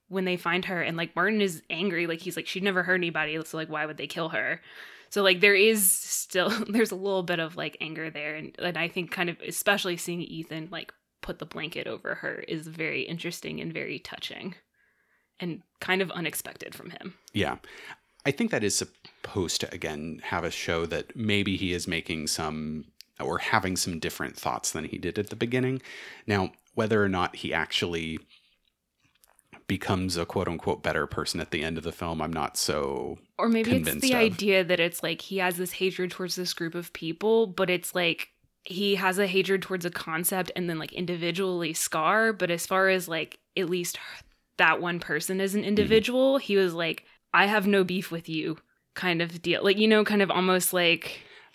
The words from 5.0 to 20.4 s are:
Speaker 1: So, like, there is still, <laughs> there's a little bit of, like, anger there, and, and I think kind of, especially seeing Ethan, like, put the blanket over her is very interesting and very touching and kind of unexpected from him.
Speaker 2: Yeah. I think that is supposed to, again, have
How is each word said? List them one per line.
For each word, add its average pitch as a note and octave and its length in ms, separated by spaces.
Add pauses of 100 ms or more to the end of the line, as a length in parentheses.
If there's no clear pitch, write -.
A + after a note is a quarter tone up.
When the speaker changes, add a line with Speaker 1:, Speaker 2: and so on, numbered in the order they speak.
Speaker 1:
So, G3+ 120
like, F#3 180
there G3+ 140
is G#3 360
still, - 600
<laughs> A3 180
there's G#3+ 220
a F#3 60
little F#3+ 260
bit F3 180
of, E3 160
like, D#3 240
anger D#3 300
there, D3+ 240
and, - 240
and F3 180
I E3 120
think E3+ 220
kind F3 200
of, D#3+ 60 (100)
especially F#3+ 500
seeing F3 260
Ethan, D#3+ 500
like, - 200 (300)
put - 160
the E3+ 80
blanket D#3+ 400
over - 300
her - 320
is D#3+ 180
very D#3+ 360
interesting E3 580
and E3 120
very D#3 280
touching - 540 (840)
and F3 240 (180)
kind F#3 220
of F3 80
unexpected - 640
from - 160
him. - 240 (180)
Speaker 2:
Yeah. D#2 240 (680)
I C#3 60
think A3+ 180
that A2+ 140
is G2 120
supposed - 840
to, - 120
again, D#2 520
have F2+ 180